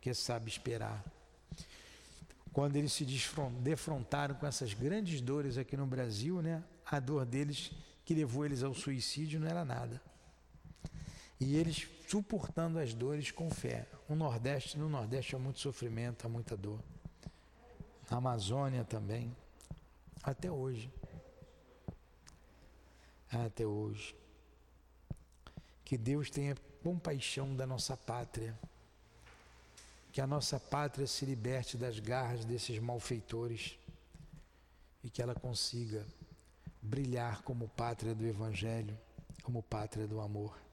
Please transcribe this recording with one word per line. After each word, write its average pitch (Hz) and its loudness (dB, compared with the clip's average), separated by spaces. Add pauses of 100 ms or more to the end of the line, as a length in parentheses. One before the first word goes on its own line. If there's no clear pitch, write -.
que 123 0
sabe 113 0
esperar. 107 -2 (1500)
Quando 143 6
eles 147 4
se 156 2
desfron-, 131 0
defrontaram 143 2
com 143 0
essas 123 0
grandes 160 2
dores 135 2
aqui 135 0
no 139 2
Brasil, 127 2
né, 160 2 (200)
a 143 2
dor 135 4
deles 139 0 (340)
que 170 4
levou 147 4
eles 135 2
ao 135 2
suicídio 147 0
não 156 2
era 170 2
nada. 120 -2 (1400)
E 135 6
eles 160 2 (200)
suportando 165 2
as 120 2
dores 135 0
com 165 -2
fé. 117 0 (220)
O 151 2
Nordeste, 139 2
no 156 2
Nordeste 127 0
há 131 -2
muito 131 -2
sofrimento, 120 -2
há 117 0
muita 113 -2
dor. 104 -2 (1300)
Na 123 2
Amazônia 123 2
também. 113 -2 (880)
Até 143 0
hoje. 131 -2 (2500)
Até 113 2
hoje. 107 -2 (1700)
Que 131 2
Deus 135 2
tenha 143 2 (260)
compaixão 143 0
da 131 2
nossa 131 0
pátria. 113 -4 (1600)
Que - 0
a 135 2
nossa 139 2
pátria 139 2
se - 0
liberte 127 0
das 117 0
garras 120 2
desses 113 0
malfeitores 117 -2 (1300)
e 117 -6
que - -4
ela 120 0
consiga 110 -2 (760)
brilhar 120 0
como 120 -2
pátria 117 0
do 110 0
Evangelho, 110 0 (460)
como 120 0
pátria 107 -2
do 110 0
amor. 104 -2 (160)